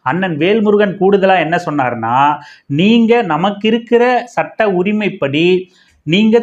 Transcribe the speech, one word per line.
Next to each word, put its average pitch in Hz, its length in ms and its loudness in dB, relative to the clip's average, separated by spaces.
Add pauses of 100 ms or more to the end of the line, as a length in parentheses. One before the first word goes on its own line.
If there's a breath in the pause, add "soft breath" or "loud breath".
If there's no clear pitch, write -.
அண்ணன் 175 340 -4
வேல்முருகன் 202 640 0
கூடுதலா 190 400 2
என்ன 165 260 -2
சொன்னாருன்னா, 123 540 -2 (480 loud breath)
"நீங்க 226 560 2
நமக்கு 196 460 -2
இருக்கிற 233 360 0 (200)
சட்ட 208 460 -4
உரிமைப்படி 180 760 -2 (600 soft breath)
நீங்க 214 360 2